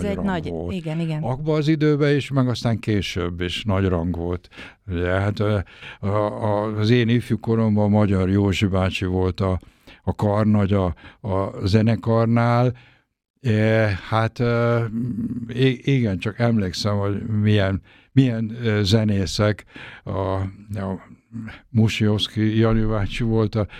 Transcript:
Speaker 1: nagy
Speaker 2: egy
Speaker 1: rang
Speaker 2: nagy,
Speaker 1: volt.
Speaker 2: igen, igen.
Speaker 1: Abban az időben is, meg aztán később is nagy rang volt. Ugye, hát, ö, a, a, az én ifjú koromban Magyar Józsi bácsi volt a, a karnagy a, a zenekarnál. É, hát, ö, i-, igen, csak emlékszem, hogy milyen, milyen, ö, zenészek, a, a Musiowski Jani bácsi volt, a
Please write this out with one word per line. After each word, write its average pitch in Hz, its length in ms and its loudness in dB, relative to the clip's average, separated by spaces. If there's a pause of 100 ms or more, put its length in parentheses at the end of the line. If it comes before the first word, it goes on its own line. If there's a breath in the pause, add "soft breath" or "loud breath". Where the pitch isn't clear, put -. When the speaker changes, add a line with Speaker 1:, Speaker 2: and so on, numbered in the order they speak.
Speaker 1:
nagy - 80 -2
Speaker 2:
egy - 40 -4
Speaker 1:
rang 90 120 -4
Speaker 2:
nagy, 185 220 -4
Speaker 1:
volt. 87 260 -6
Speaker 2:
igen, 160 260 -6
igen. 160 220 -4
Speaker 1:
Abban 147 360 -2
az 147 100 0
időben 151 480 2
is, 135 140 -4
meg 135 180 2
aztán 117 300 -2
később 90 640 -2
is 90 240 -4
nagy 98 200 2
rang 90 320 0
volt. 87 320 -6 (380 loud breath)
Ugye, 90 240 -2
hát, 98 300 -2
ö, 104 180 0 (420 loud breath)
a, 101 80 -6
a, 107 680 -2
az 107 120 2
én 120 180 4
ifjú 117 300 0
koromban 107 520 0
Magyar 98 400 2
Józsi 101 360 2
bácsi 92 380 0
volt 92 360 -2
a, 92 180 0 (440 loud breath)
a 92 120 -4
karnagy 104 580 2
a, 95 220 2 (260 loud breath)
a 98 460 -4
zenekarnál. 113 1040 2 (680 loud breath)
É, 110 440 2 (240)
hát, 113 300 -2
ö, 117 460 0 (640)
i-, 131 460 0
igen, 110 240 2
csak 101 200 -6
emlékszem, 107 600 0
hogy 101 280 -2
milyen, 104 560 2 (300 soft breath)
milyen, 113 500 2
ö, 107 200 2
zenészek, 104 840 2 (400 loud breath)
a, 95 140 -6 (640)
a 95 200 -6 (680 loud breath)
Musiowski 107 920 0
Jani 113 260 4
bácsi 107 380 -2
volt, 110 320 0
a 107 120 0 (140 loud breath)